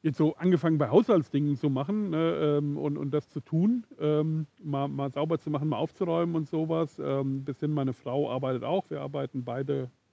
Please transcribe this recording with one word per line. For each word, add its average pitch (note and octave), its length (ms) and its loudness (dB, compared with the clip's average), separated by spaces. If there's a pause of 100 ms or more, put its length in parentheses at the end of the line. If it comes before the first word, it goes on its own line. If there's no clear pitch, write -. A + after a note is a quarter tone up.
jetzt D#3 160 0
so D#3 200 2
angefangen E3 420 2
bei C3+ 100 2
Haushaltsdingen D3 680 4
zu D3+ 120 0
machen, F#3+ 400 -2
ne, D#3 480 2
ähm, D3 200 0
und, D3 200 -2
und C#3+ 140 -4
das D3 180 -2
zu - 100 -8
tun, G#3+ 460 0 (140)
ähm, D#3 480 0 (160)
mal, C#3 240 -2
mal C#3 240 -4
sauber D#3 260 0
zu D3+ 140 -6
machen, D3 180 0
mal - 80 -2
aufzuräumen E3 580 -2
und D#3 140 -2
sowas, D#3+ 540 -2
ähm, C#3 400 -2
bis C#3 160 -8
hin D3 120 0
meine C3+ 220 0
Frau B2+ 380 -2
arbeitet C3 320 -2
auch, E3+ 260 -2
wir D3 120 -6
arbeiten C#3 420 -6
beide C3 480 -4 (200)